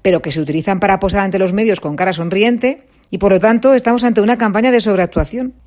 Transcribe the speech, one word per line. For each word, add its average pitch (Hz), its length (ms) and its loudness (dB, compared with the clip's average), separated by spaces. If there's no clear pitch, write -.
pero 180 200 2
que 156 80 -6
se 151 100 -4
utilizan 160 380 -4
para 196 220 0
posar 196 220 -2
ante 190 180 -2
los 185 120 0
medios 208 280 0
con 151 160 -6
cara 185 160 -2
sonriente, 208 720 -2
y 185 80 -6
por 196 140 2
lo 185 80 4
tanto 226 340 4
estamos 240 300 2
ante 233 160 2
una 220 180 2
campaña 220 320 0
de 240 100 4
sobreactuación. 202 760 -2